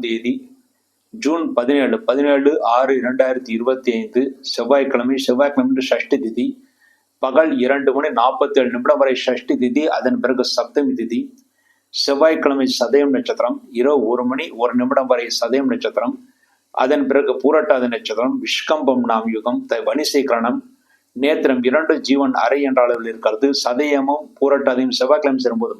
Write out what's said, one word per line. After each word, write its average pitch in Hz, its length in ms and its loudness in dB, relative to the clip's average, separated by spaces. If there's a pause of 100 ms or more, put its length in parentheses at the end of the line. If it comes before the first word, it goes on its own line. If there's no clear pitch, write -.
தேதி, 117 300 -4 (760)
ஜூன் 147 300 -2 (140)
பதினேழு, 123 400 2 (100)
பதினேழு 143 440 4 (240)
ஆறு 131 260 2
இரண்டாயிரத்தி 127 560 0
இருபத்தி 127 400 0
ஐந்து, 113 240 -2 (320)
செவ்வாய்க்கிழமை. 131 720 0
செவ்வாய்க்கிழமை 135 480 2
என்று 131 160 0
சஷ்டி 123 340 0
திதி. 117 240 -4 (760)
பகல் 143 280 2 (140)
இரண்டு 135 300 2
மணி 143 220 -2
நாற்பத்தேழு 131 560 2
நிமிடம் 139 280 2
வரை 135 120 4 (120)
சஷ்டி 131 360 -2
திதி, 127 220 0 (140)
அதன் 156 260 0
பிறகு 127 200 0 (120)
சப்தமி 131 440 -2
திதி. 117 200 -4 (720)
செவ்வாய்க்கிழமை 139 760 2 (120)
சதயம் 135 360 2
நட்சத்திரம், 127 420 -2 (220)
இரவு 135 220 2 (100)
ஒரு 123 200 -2
மணி 147 140 -6 (160)
ஒரு 117 180 0
நிமிடம் 131 320 0
வரை 120 140 0 (140)
சதயம் 127 340 0
நட்சத்திரம், 117 420 -4 (580)
அதன் 139 360 0
பிறகு 135 320 2
பூரட்டாதி 147 540 2
நட்சத்திரம், 117 480 -2
விஷ்கம்பம் 135 680 -2
நாம் 113 240 0
யுகம், 120 240 -4 (100)
த-, 117 180 -2
வணிசை 143 400 0
கிரணம், 117 320 0 (560)
நேத்திரம் 135 540 0
இரண்டு 156 240 2 (140)
ஜீவன் 135 360 2
அறை 131 160 2 (100)
என்ற 131 160 2
அளவில் 117 260 -2
இருக்கிறது. 110 380 0 (140)
சதயமும் 143 640 0 (140)
பூரட்டாதியும் 131 600 2
செவ்வாய்க்கிழமை 135 460 2
சேரும்போது 113 340 -2